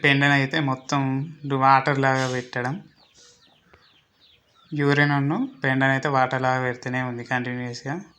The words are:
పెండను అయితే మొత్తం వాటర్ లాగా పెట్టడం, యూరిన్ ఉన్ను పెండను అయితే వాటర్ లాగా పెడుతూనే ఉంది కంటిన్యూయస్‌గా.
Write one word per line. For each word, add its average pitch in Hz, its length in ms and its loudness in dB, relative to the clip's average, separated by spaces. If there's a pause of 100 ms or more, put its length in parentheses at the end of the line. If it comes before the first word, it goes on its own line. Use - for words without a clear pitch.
పెండను 143 340 4
అయితే 139 220 0 (100)
మొత్తం 135 320 -2 (640)
వాటర్ 135 400 4
లాగా 131 200 2 (100)
పెట్టడం, 123 380 -6 (2000)
యూరిన్ 143 400 4
ఉన్ను 147 180 0 (280)
పెండను 135 320 2
అయితే 147 180 -2
వాటర్ 131 320 2
లాగా 127 200 0
పెడుతూనే 127 420 -6
ఉంది 120 120 -10 (120)
కంటిన్యూయస్‌గా. 123 640 -6 (200)